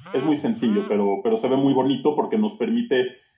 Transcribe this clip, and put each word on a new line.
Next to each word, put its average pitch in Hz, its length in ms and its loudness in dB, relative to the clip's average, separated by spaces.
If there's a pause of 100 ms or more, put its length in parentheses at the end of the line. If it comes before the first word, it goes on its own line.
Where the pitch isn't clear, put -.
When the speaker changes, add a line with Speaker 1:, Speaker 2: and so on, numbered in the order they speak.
(140)
Speaker 1:
Es - 100 0
muy 151 120 2
sencillo, 110 480 0
Speaker 2:
Ah. - 40 -8
Speaker 1:
pero, 104 340 0
pero 113 140 2
se 131 120 -2
ve 131 80 2
muy 135 180 2
bonito 131 400 2
porque 113 240 -2
nos 107 160 0
permite 120 540 0 (300)